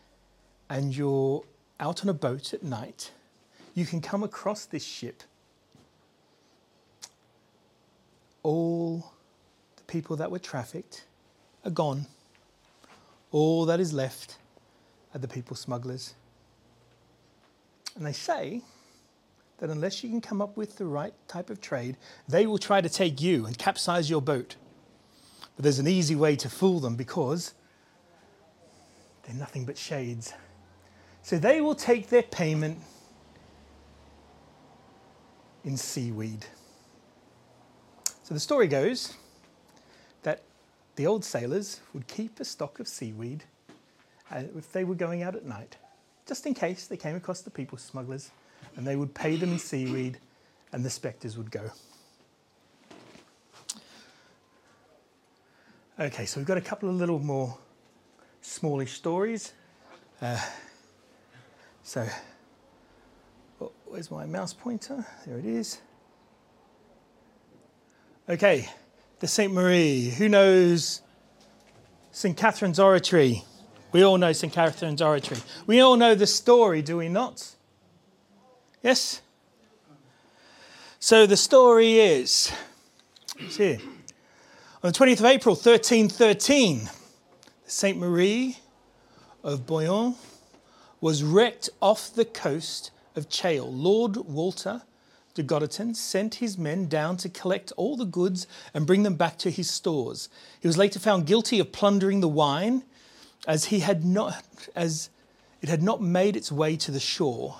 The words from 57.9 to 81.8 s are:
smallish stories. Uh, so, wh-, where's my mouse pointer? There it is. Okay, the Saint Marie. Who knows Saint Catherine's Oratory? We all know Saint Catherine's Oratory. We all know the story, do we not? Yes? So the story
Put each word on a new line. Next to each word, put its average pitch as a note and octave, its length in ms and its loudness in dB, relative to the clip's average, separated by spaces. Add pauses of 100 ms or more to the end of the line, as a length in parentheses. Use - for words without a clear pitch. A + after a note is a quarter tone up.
smallish C#3 500 -6
stories. G3 640 -6 (680)
Uh, A#2+ 160 -6 (1400)
so, - 240 -8 (1600)
wh-, - 100 -14 (140)
where's - 260 -16
my D3+ 140 -12
mouse F3+ 280 -10
pointer? A#3+ 520 -10 (200)
There B2 120 -12
it D#3+ 80 -10
is. A3+ 340 -6 (2500)
Okay, E3+ 400 2 (520)
the F3 80 -6
Saint G3 260 0
Marie. E3+ 580 4
Who G3+ 180 2
knows F#3 720 6 (1120)
Saint F3+ 260 -2
Catherine's G3 420 0
Oratory? F3 640 6 (480)
We F3+ 120 8
all F#3+ 140 8
know F3 140 4
Saint D#3+ 220 -4
Catherine's D#3+ 480 0
Oratory. D3 400 0 (260)
We A#3 140 8
all B3+ 160 10
know A#3 180 8
the G3+ 120 4
story, A3 540 6
do D#3+ 160 -4
we E3 120 -4
not? B3 460 -4 (1300)
Yes? - 400 0 (1800)
So A3 260 10
the G3 120 6
story A3+ 640 8